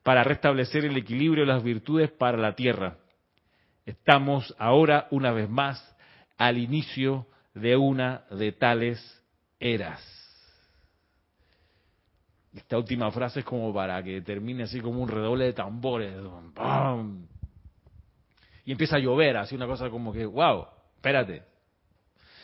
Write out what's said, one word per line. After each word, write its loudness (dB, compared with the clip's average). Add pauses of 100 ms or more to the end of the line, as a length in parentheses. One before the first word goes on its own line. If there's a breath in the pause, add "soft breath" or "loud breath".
para 6
restablecer 2
el -2
equilibrio 2
de 2
las 0
virtudes 0
para 0
la 0
Tierra. -2 (880)
Estamos 2
ahora, 6
una 0
vez -2
más, -4 (420 soft breath)
al 2
inicio -2 (280 soft breath)
de 2
una 0
de -4
tales -2 (360)
eras. -4 (2500)
Esta -6
última -2
frase -6
es -8
como -6
para -4
que -10
termine -8
así -8
como -6
un -4
redoble -2
de 0
tambores. -6 (400)
¡Pam! -4 (1400 soft breath)
Y -8
empieza 0
a 2
llover, 4
así -6
una -6
cosa -6
como -8
que, -6
"Wow, 0 (300)
espérate". -2 (1000 soft breath)